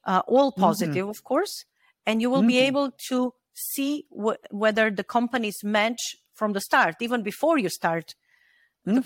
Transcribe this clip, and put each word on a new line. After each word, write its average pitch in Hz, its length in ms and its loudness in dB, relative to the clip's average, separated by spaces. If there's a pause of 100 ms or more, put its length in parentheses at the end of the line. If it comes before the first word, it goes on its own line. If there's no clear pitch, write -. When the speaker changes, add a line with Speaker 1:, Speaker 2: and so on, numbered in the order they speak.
Speaker 1:
uh, 185 220 2
all 269 260 4
Speaker 2:
Mm-hmm. - 80 -4
Speaker 1:
positive, 185 480 2
of 214 160 -12
course, 330 400 -4 (420)
and 220 160 0
you 247 80 2
will 269 120 4
be 233 120 4
Speaker 2:
Mm-hmm. 254 120 4
Speaker 1:
able 277 240 0 (180)
to 254 240 0 (220)
see 285 560 -6
wh-, 208 280 -2 (120)
whether 214 400 2
the 196 140 -6
companies 233 600 -2
match 214 520 -2 (180)
from 208 180 -2
the 214 80 -2
start, 202 400 2
even 233 220 -2
before 285 360 0
you 185 100 0
start 165 460 -4 (720)
the 180 80 -2
Speaker 2:
Mm-hmm. 247 140 4